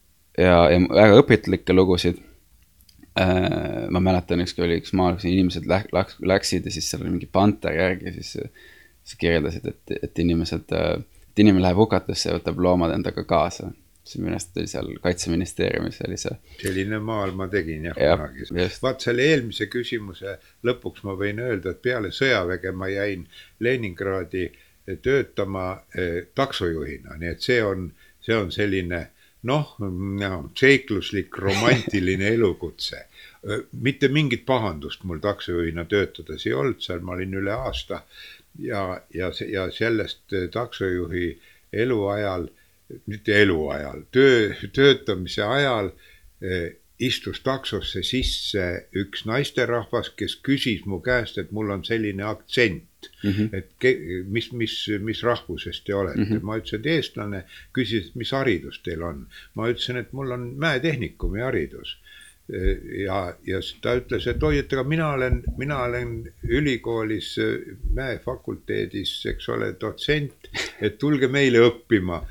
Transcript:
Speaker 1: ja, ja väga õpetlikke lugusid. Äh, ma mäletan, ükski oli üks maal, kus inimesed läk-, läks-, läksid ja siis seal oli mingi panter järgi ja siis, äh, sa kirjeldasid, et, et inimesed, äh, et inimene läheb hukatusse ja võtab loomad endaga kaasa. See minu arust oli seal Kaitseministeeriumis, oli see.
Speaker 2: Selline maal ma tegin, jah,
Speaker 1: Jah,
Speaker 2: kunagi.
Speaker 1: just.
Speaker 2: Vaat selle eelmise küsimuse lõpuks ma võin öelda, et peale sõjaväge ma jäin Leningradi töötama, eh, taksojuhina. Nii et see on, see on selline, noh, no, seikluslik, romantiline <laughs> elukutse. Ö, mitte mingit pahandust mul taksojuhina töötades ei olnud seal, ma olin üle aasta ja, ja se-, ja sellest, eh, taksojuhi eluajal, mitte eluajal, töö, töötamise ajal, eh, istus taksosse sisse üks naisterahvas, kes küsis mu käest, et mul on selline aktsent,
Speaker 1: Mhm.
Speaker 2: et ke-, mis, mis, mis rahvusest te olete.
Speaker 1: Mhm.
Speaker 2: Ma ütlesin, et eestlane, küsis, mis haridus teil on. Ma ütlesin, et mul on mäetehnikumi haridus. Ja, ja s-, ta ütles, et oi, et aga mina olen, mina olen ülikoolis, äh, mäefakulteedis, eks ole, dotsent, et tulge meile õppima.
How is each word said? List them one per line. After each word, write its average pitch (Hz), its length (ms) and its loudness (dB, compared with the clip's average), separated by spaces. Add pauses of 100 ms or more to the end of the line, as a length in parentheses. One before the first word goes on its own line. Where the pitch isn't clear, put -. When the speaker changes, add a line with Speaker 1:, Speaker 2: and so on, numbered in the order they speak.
(380)
Speaker 1:
ja, 87 280 8
ja 87 160 8
väga 104 400 10
õpetlikke 92 560 4
lugusid. 90 460 4 (920)
Äh, 92 720 0
ma 90 100 2
mäletan, 90 440 2
ükski - 180 -4
oli 85 160 4
üks - 160 -8
maal, 90 240 4
kus 92 80 -6
inimesed 87 400 2
läk-, 95 240 2
läks-, - 320 -2
läksid 92 460 2
ja 92 60 -6
siis 82 120 -6
seal 87 160 -6
oli 90 140 -2
mingi 87 100 -4
panter 98 480 4
järgi 90 320 0
ja 92 80 -6
siis, - 220 -12
äh, - 320 -12 (320)
sa - 180 -20
kirjeldasid, 82 480 0
et, - 280 -8 (120)
et - 160 -4
inimesed, 82 480 0
äh, 82 300 0 (220)
et - 200 0
inimene 95 240 8
läheb 90 160 4
hukatusse - 480 2
ja 85 80 0
võtab 85 240 -4
loomad 90 320 4
endaga - 320 -4
kaasa. 87 460 0 (340)
See - 160 -10
minu 87 160 -2
arust - 180 -12
oli 85 140 -2
seal - 300 -6
Kaitseministeeriumis, 87 1040 -2
oli 92 160 -6
see. - 180 -6 (200)
Speaker 2:
Selline 98 460 -2
maal 104 340 -4
ma 95 140 -6
tegin, 82 400 -2
jah, 78 80 -6
Speaker 1:
Jah, 76 240 4
Speaker 2:
kunagi. 67 260 -12
Speaker 1:
just. 87 320 -2
Speaker 2:
Vaat 127 240 -2
selle 123 220 2
eelmise 117 420 2
küsimuse 101 720 -8 (220)
lõpuks 117 440 -4
ma 98 140 -4
võin 104 240 -2
öelda, 95 320 -2
et - 100 -14
peale 117 300 -2
sõjaväge 92 580 0
ma 92 160 -6
jäin 98 380 -4 (300)
Leningradi 95 880 -2 (500)
töötama, 98 720 -2 (240)
eh, 90 400 -4
taksojuhina. 80 880 -4
Nii 85 160 -6
et - 100 -10
see 127 160 2
on, 92 300 -2 (300)
see 113 180 0
on 95 160 -2
selline, 92 480 -2 (420)
noh, 139 320 -2
no, 98 540 -4 (240)
seikluslik, 107 840 2
romantiline 98 960 2
<laughs> 117 60 2
elukutse. 85 640 -2 (380)
Ö, 104 200 -4 (140)
mitte 135 340 2
mingit 135 380 0
pahandust 92 580 -2
mul 85 160 -6
taksojuhina 85 640 -2
töötades 82 640 -2
ei 120 80 0
olnud 135 240 0
seal, 87 240 -8
ma 90 100 -8
olin 95 220 -6
üle 98 160 -4
aasta 110 480 -6 (560)
ja, 104 300 -4 (220)
ja 87 240 -4
se-, - 200 -8
ja 95 180 -2
sellest, 110 600 -2
eh, 92 180 -2
taksojuhi 90 800 -4 (460)
eluajal, 101 720 0 (540)
mitte 104 340 -2
eluajal, 76 720 4
töö, 123 480 6 (160)
töötamise 107 720 2
ajal, 117 460 2 (480)
eh, 90 320 -4 (260)
istus - 460 -4
taksosse 120 600 -4
sisse - 640 -2 (280)
üks 98 340 -6
naisterahvas, 117 840 -2
kes - 280 -8
küsis 131 480 -2
mu 98 140 -4
käest, 123 380 -2
et 90 140 -8
mul 104 180 -4
on 98 140 -4
selline 104 400 -2
aktsent, 107 600 0 (300)
Speaker 1:
Mhm. 101 340 0
Speaker 2:
et 95 240 -8
ke-, 92 500 0
mis, 107 260 -4
mis, 117 240 -4 (220)
mis 104 260 -4
rahvusest - 640 -4
te 101 80 -4
olete. 98 260 -2
Speaker 1:
Mhm. 107 220 0
Speaker 2:
Ma 107 160 -6
ütlesin, 107 220 -6
et 127 80 -6
eestlane, 104 560 -4 (240)
küsis, 110 440 -2
mis 117 200 -8
haridus 104 500 -2
teil 82 220 -6
on. 73 180 -8 (300)
Ma 110 180 -4
ütlesin, 123 280 -4
et 113 140 -10
mul 131 200 -8
on 123 220 -8
mäetehnikumi 131 880 -2
haridus. 113 520 -4 (1000)
Ja, 92 460 -4
ja 92 200 -4
s-, - 160 -10
ta 117 200 -2
ütles, 120 300 -4
et 123 180 0
oi, 151 140 2
et - 140 -4
aga 135 120 0
mina 156 260 0
olen, 127 320 0 (120)
mina 135 280 -6
olen 120 320 -4 (300)
ülikoolis, 113 920 -2
äh, 113 220 -2 (600)
mäefakulteedis, 104 920 -6 (120)
eks 110 260 -6
ole, 107 240 -2
dotsent, 143 720 -4 (280)
et 104 220 -2
tulge 143 300 2
meile 131 320 4
õppima. 95 720 4